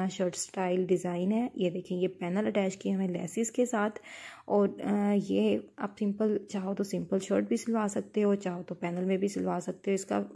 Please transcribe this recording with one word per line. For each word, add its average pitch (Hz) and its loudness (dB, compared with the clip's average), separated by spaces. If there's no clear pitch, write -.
शर्ट 180 0
स्टाइल 185 0
डिजाइन 180 2
है। 240 0
ये 180 2
देखें, 180 -4
ये 180 2
पैनल 185 -2
अटैच 196 0
किए 196 -2
हुए 190 0
हैं 180 0
लेसिस 180 -2
के 247 2
साथ। 214 0
और, 202 4
अ, 202 2
ये 202 2
आप 202 -6
सिंपल 208 0
चाहो 196 -4
तो 202 -2
सिंपल 185 -2
शर्ट 202 0
भी 233 2
सिलवा 226 0
सकते 208 -2
हो, 202 6
चाहो 180 -4
तो 180 -8
पैनल 175 -2
में 190 2
भी 196 2
सिलवा 185 0
सकते 180 -4
हो। 196 4
इसका, 202 0